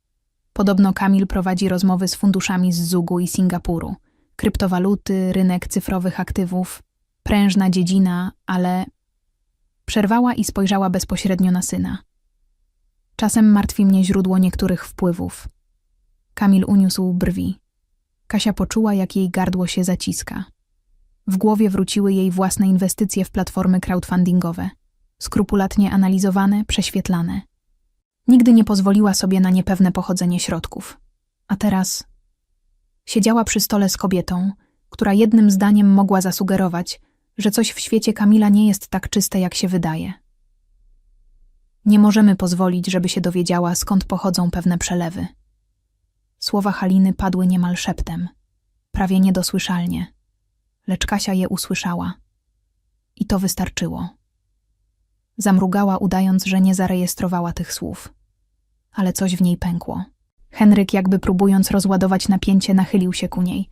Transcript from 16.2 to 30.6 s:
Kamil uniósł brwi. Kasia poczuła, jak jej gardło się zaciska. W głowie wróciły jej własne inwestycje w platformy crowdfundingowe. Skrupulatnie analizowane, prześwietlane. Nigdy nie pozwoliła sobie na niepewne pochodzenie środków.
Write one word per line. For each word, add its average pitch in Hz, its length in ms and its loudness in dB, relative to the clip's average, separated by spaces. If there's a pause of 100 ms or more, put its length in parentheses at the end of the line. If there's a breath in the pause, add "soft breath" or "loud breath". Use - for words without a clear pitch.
Kamil 196 340 2
uniósł 190 460 2
brwi. 180 460 -2 (680)
Kasia 208 260 -2
poczuła, 214 400 0
jak 190 220 -2
jej 190 140 0
gardło 185 380 -2
się 180 160 -2
zaciska. - 600 -6 (840)
W 190 100 0
głowie 214 320 2
wróciły 196 440 0
jej 190 180 0
własne 190 360 0
inwestycje 190 580 0
w - 60 -20
platformy 185 480 0
crowdfundingowe. 180 920 -2 (500)
Skrupulatnie 196 720 0
analizowane, 196 720 0
prześwietlane. 185 760 -4 (840)
Nigdy 240 260 6
nie 226 100 8
pozwoliła 196 500 2
sobie 190 260 0
na 185 100 4
niepewne 185 420 2
pochodzenie 180 480 -2
środków. - 580 -8 (500)